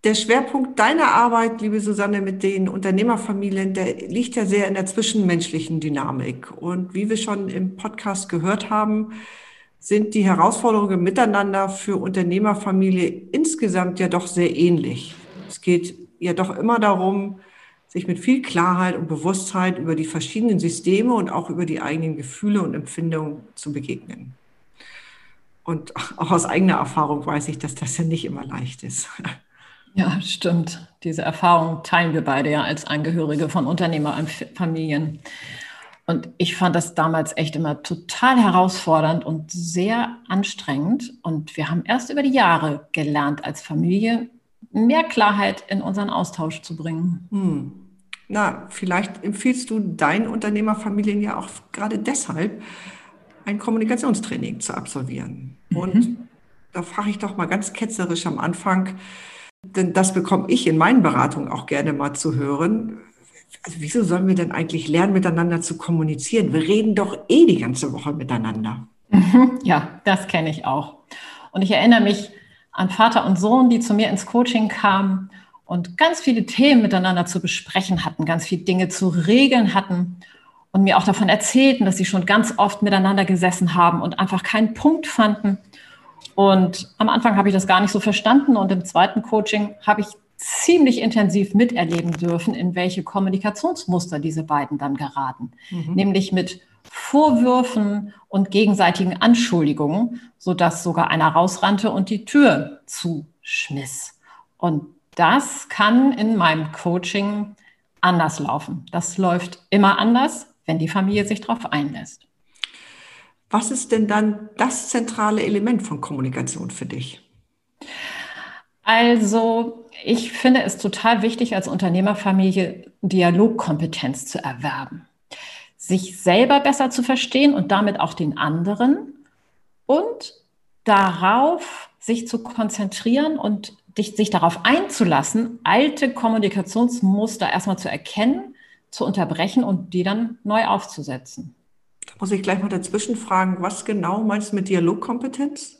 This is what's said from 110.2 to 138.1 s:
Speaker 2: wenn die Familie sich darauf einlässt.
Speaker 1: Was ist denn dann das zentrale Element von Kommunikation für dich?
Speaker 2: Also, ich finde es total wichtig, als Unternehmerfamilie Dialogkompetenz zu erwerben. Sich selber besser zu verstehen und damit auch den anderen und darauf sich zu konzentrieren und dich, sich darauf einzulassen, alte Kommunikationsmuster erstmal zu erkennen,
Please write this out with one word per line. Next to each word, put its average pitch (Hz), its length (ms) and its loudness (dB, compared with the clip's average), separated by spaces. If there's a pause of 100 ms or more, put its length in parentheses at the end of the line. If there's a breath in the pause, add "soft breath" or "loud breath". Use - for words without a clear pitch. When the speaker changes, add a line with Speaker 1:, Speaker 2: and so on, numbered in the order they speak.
Speaker 2:
wenn 160 140 0
die 165 80 0
Familie 202 380 0
sich 208 160 -4
darauf - 300 -6
einlässt. - 560 -6 (1200 loud breath)
Speaker 1:
Was 220 220 0
ist - 200 -4
denn 220 160 4
dann 208 500 0
das - 320 -2
zentrale 214 540 0
Element 208 400 0
von 143 160 -8
Kommunikation 131 720 -6
für - 140 -10
dich? - 440 -12 (1500 loud breath)
Speaker 2:
Also, 226 1080 2 (140)
ich - 280 0
finde - 320 4
es 190 140 -4
total 220 440 0
wichtig, 226 340 -2
als 190 120 -2
Unternehmerfamilie 190 1200 0 (100)
Dialogkompetenz 175 1200 2
zu - 160 -10
erwerben. 131 640 -10 (720 loud breath)
Sich - 460 -4
selber 247 400 6
besser 277 280 2
zu 247 140 -2
verstehen 269 500 2
und - 180 0
damit 202 280 2
auch - 140 -2
den 151 240 -2
anderen 196 880 0 (600)
und 415 480 -2 (520)
darauf 202 1040 2 (100)
sich 233 280 -4
zu 226 140 -6
konzentrieren 226 960 -2
und 208 360 -4 (240)
dich, 208 180 -4
sich 214 140 0
darauf 170 340 0
einzulassen, 226 1000 0
alte 262 500 2
Kommunikationsmuster 208 1400 0
erstmal 185 260 -2
zu - 120 -8
erkennen, 277 640 -4 (360 loud breath)